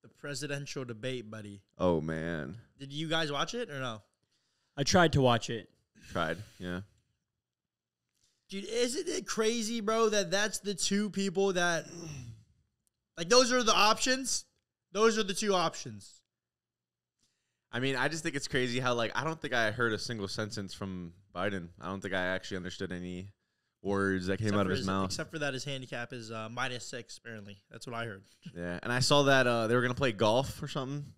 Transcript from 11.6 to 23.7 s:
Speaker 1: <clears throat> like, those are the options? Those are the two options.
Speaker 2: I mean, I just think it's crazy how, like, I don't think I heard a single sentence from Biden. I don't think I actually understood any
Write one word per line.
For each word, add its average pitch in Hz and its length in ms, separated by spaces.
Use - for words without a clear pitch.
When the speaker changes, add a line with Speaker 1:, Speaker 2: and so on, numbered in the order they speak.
Speaker 1:
<clears throat> - 680
like, 170 140
those 247 200
are 254 120
the 220 120
options? 226 720
Those 214 240
are 220 60
the 196 100
two 202 220
options. 135 640
Speaker 2:
I 117 80
mean, 135 160
I 131 120
just 160 140
think 151 140
it's 139 100
crazy 127 340
how, 123 120
like, 117 220
I 127 100
don't 160 160
think 131 140
I 113 160
heard 113 240
a 101 40
single 104 300
sentence 101 460
from 90 400
Biden. 92 340
I 71 60
don't 95 160
think 95 100
I 92 140
actually 92 320
understood 90 340
any 90 380